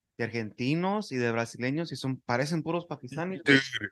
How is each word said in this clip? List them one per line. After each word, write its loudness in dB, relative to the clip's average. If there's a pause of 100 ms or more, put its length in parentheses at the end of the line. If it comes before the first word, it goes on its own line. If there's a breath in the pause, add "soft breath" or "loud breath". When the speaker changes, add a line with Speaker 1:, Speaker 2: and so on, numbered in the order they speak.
(180)
Speaker 1:
de 0
argentinos 0
y -4
de 2
brasileños -2
y -6
son, -2
parecen 0
puros -2
pakistaníes, -6
güey. 10
Speaker 2:
Sí, -4 (140)